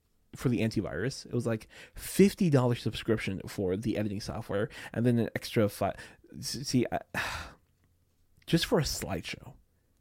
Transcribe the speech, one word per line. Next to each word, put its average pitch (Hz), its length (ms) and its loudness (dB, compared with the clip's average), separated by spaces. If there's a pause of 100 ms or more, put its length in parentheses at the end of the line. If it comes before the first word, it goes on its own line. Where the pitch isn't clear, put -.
(360)
for - 140 0
the 113 120 2
antivirus. 107 640 -2
It - 80 -14
was, 120 120 0
like, 113 220 -2 (260)
fifty - 560 4
dollars 123 320 4
subscription 107 680 -2
for 95 300 0
the 113 200 -2
editing 104 220 -2
software, 107 500 -4 (240)
and 113 120 2
then 120 140 6
an 110 160 2
extra - 340 2
fi-, - 260 -2 (420)
s-, - 260 -6
see, 123 280 2
I, - 80 -2 (140)
<sighs> - 80 -4 (1300)
just - 180 2
for 214 140 4
a 147 40 2
slideshow. - 680 -6 (480)